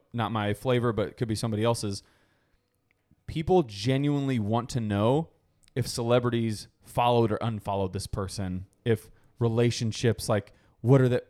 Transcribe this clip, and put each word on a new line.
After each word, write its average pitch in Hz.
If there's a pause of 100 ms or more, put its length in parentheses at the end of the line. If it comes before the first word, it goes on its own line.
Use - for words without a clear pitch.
(120)
not 110
my 104
flavor, 123
but 104
it -
could 117
be 110
somebody 110
else's. 113 (1200)
People 165
genuinely 131
want 110
to 123
know 113 (480)
if 123
celebrities 117 (180)
followed 120
or 107
unfollowed 101
this 95
person, 92 (180)
if 113 (300)
relationships, 117
like, 107 (280)
what 131
are 127
the, 123